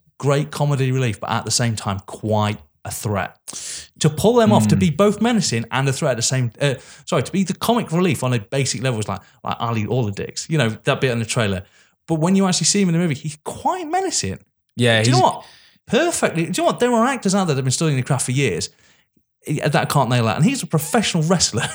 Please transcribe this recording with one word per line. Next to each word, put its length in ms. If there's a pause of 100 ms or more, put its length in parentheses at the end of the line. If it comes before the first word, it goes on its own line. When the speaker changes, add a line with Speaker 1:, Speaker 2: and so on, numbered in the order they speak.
(180)
Speaker 1:
great 320
comedy 420
relief, 280
but 100
at 140
the 60
same 260
time, 300
quite 520 (260)
a 60
threat. 460 (640)
To 100
pull 240
them 180
off, 160
to 80
Speaker 2:
Mm. 40
Speaker 1:
be 100
both 300
menacing 520
and 160
a 40
threat 200
at 40
the 60
same, 380
uh, 140 (320)
sorry, 180
to 80
be 120
the 100
comic 360
relief 320
on 120
a 40
basic 440
level 180
is 80
like, 120 (220)
like, 160
"I'll 180
eat 120
all 160
the 80
dicks," 360
you 100
know, 100 (160)
that 160
bit 100
in 80
the 60
trailer. 400 (420)
But 100
when 200
you 100
actually 200
see 160
him 60
in 40
the 80
movie, 140
he's 280
quite 460
menacing. 500 (380)
Speaker 2:
Yeah, 260
Speaker 1:
Do 80
you 60
know 60
Speaker 2:
he's 0 (120)
Speaker 1:
what? 100 (420)
Perfectly. 600
Do 20
you 60 (120)
know 40
what? 80
There 140
are 140
actors 280
out 120
there 80
that 40
have 60
been 80
studying 240
the 80
craft 220
for 60
years 360 (800)
that 420
can't 220
nail 140
that. 120
And 80
he's 180
a 40
professional 580
wrestler, 380 (120)